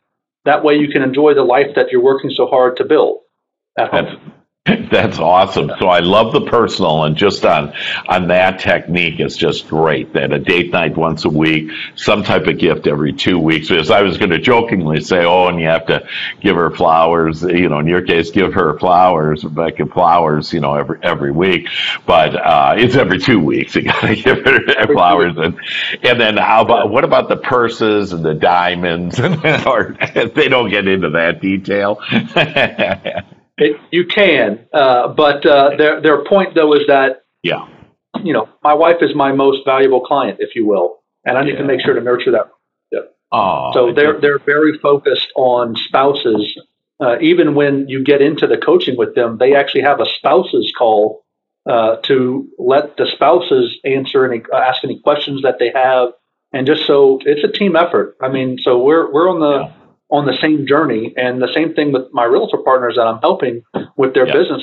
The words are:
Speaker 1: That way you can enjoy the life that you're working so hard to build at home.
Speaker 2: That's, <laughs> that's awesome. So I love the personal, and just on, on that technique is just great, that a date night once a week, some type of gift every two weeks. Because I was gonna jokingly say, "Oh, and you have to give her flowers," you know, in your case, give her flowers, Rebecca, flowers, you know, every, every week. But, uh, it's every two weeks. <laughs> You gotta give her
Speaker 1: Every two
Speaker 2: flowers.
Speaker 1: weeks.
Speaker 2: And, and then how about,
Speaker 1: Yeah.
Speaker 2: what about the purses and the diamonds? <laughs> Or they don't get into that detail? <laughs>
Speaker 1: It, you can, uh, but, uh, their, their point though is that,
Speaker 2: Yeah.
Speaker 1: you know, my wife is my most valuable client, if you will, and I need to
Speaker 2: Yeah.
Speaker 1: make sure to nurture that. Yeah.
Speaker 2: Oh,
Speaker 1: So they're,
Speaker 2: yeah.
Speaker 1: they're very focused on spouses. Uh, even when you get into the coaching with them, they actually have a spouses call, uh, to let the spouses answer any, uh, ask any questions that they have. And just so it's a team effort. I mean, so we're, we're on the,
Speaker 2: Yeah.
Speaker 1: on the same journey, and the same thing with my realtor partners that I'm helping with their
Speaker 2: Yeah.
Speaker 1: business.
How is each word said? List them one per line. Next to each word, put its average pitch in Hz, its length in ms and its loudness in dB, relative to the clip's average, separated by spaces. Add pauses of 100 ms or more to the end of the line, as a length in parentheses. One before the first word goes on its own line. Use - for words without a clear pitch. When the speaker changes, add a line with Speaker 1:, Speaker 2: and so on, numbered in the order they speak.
(440)
Speaker 1:
That 143 180 0
way 147 140 2
you 147 120 0
can 147 140 0
enjoy 139 300 2
the 135 100 2
life 127 340 0
that 127 140 0
you're 127 120 2
working 135 280 2
so 127 180 0
hard 127 280 2
to 139 80 -2
build 143 360 0 (580)
at 117 120 -2
home. 80 140 -2
Speaker 2:
That's, - 160 -14 (440)
<laughs> - 280 -2
that's 98 260 0
awesome. 90 600 2
So 98 80 2
I 87 100 4
love 101 340 2
the 143 100 0
personal, 92 600 0
and 78 140 0
just 98 280 0
on, 78 280 0 (360)
on 90 200 0
that 92 320 2
technique 85 580 -2
is 73 180 -4
just 76 300 -2
great, 78 460 0
that 69 200 -2
a 71 60 -2
date 85 320 0
night 80 260 -2
once 80 280 -2
a 90 40 2
week, 78 440 0 (240)
some 104 260 0
type - 240 0
of 82 120 -2
gift 78 280 0
every 73 260 -2
two 90 280 -2
weeks. 78 300 0
Because 82 200 0
I 104 120 4
was 87 160 0
gonna 90 200 0
jokingly 87 640 0
say, 90 240 0
"Oh, 90 240 4
and 87 100 -4
you 82 80 -2
have 80 200 0
to 76 200 -2 (340)
give 98 140 2
her 85 160 0
flowers," 82 720 2
you 87 280 0
know, 73 100 -2
in 76 80 -2
your 90 140 2
case, 85 280 0
give 92 240 0
her 85 240 0
flowers, 85 640 2
Rebecca, 80 440 -4
flowers, 82 680 0
you 85 80 -2
know, 71 160 -2
every, 73 260 -4
every 73 300 -2
week. 87 360 0 (380)
But, 85 300 2
uh, 78 420 2
it's 123 160 2
every 95 240 2
two 117 220 2
weeks. 67 340 -2
<laughs> 80 80 0
You - 0 -
gotta - 320 -2
give - 300 0
her 131 160 4 (160)
Speaker 1:
Every 107 100 0
two - 60 2
Speaker 2:
flowers. 87 420 2
Speaker 1:
weeks. 80 240 -4 (400)
Speaker 2:
And, - 60 -8
and 123 160 2
then 107 160 2
how 110 260 2
about, 107 240 2
Speaker 1:
Yeah. 101 60 -4
Speaker 2:
what 131 100 0
about 139 260 2
the 104 100 0
purses 113 760 0
and 82 120 -6
the 78 100 0
diamonds? 87 840 0
<laughs> 151 460 -2
Or 113 300 -2 (180)
they 131 340 0
don't 120 220 0
get 101 160 0
into 92 240 0
that 82 300 -2
detail? 98 580 -2 (140)
<laughs> - 1200 -4 (260)
Speaker 1:
It, 151 180 0 (140)
you 175 160 -2
can, 135 640 0
uh, 131 360 2
but, 147 360 0
uh, 143 320 4
their, 151 240 2
their 151 240 2
point 190 300 0
though 156 180 2
is 143 160 2
that, 135 340 2 (200)
Speaker 2:
Yeah. 82 260 -6 (560)
Speaker 1:
you 165 80 -2
know, 110 160 -2 (160)
my 147 80 4
wife 165 300 4
is 139 120 0
my 139 180 0
most 139 340 0
valuable 135 340 2
client, 123 400 -4
if 104 160 -8
you 113 100 -2
will, 95 340 -2 (260)
and 123 100 -2
I 135 80 0
need 143 80 -4
to 131 60 -8
Speaker 2:
Yeah. 147 60 -6
Speaker 1:
make 135 180 -2
sure 143 120 0
to 117 60 -4
nurture 123 320 -2
that. 110 160 0 (420)
Yeah. - 100 -4 (300)
Speaker 2:
Oh, 87 440 -2
Speaker 1:
So 120 180 2
they're, 147 220 2
Speaker 2:
yeah. 143 60 -10
Speaker 1:
they're 143 180 0
very 151 400 0
focused 143 580 0
on 123 400 0
spouses. 127 840 -2 (400)
Uh, 123 220 -2
even 160 340 2
when 143 340 0
you 135 140 -6
get 143 200 2
into - 240 0
the 120 100 2
coaching 170 400 0
with - 180 -2
them, 117 240 -2
they 131 160 4
actually 139 280 0
have 143 180 2
a 139 60 -2
spouses 143 680 -2
call, 107 460 0 (460)
uh, 113 280 0
to 131 520 -2 (100)
let 139 380 -2
the - 100 -2
spouses 139 760 0
answer 135 400 -2
any, 120 180 -4 (100)
uh, 135 40 0
ask 127 260 -2
any 131 180 -8
questions 143 420 -2
that 131 160 0
they 120 160 0
have. 131 340 2 (460)
And 131 120 -4
just 151 200 0
so 139 400 4
it's 147 180 0
a - 80 0
team 190 240 0
effort. - 460 0
I 131 60 -4
mean, 131 340 -4
so 123 200 2
we're, 151 300 2
we're 160 180 2
on 165 100 -2
the, 143 260 -2
Speaker 2:
Yeah. - 60 -16 (380)
Speaker 1:
on 143 160 0
the 135 160 -2
same 151 240 0
journey, 131 500 0
and 127 240 -2
the 127 140 -2
same 160 180 -2
thing 147 180 -2
with 131 120 -2 (100)
my 120 120 0
realtor 190 340 0
partners 123 380 0
that 117 100 2
I'm 113 160 -4
helping 143 400 -2 (340)
with 131 160 0
their 127 140 4
Speaker 2:
Yeah. 139 80 0
Speaker 1:
business. 147 280 0